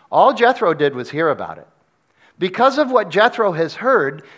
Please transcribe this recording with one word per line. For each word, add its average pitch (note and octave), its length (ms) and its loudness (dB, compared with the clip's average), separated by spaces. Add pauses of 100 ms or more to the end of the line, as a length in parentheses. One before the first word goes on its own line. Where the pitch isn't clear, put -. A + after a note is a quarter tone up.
All G#3 240 4
Jethro A#3 400 2
did C#3+ 220 -2
was B2 140 -10
hear D#3 200 -2
about F2+ 280 -6
it. - 100 -20 (720)
Because A#3 400 0
of C4 120 -2
what G#3+ 180 0
Jethro G#3 420 2
has D#3+ 240 -4
heard, D#3 480 -2 (140)